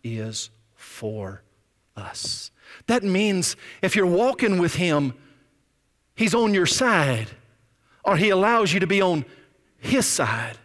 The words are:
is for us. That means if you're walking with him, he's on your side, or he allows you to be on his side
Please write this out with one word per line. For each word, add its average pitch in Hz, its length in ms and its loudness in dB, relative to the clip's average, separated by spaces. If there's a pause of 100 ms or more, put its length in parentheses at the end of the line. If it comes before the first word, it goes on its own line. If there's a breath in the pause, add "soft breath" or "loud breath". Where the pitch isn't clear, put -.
is 110 440 -8 (240)
for 104 680 -10 (540)
us. - 520 -10 (360 loud breath)
That 226 180 0
means 196 540 0 (240 loud breath)
if 185 120 0
you're 196 120 2
walking 202 520 2
with 175 180 0
him, 147 400 0 (1000 soft breath)
he's 220 180 0
on 220 200 2
your 185 120 2
side, 147 680 2 (720 soft breath)
or 196 100 4
he 196 140 4
allows 202 420 2
you 190 80 0
to 185 80 0
be 196 140 2
on 175 240 0 (540 loud breath)
his 247 260 0
side 113 600 -2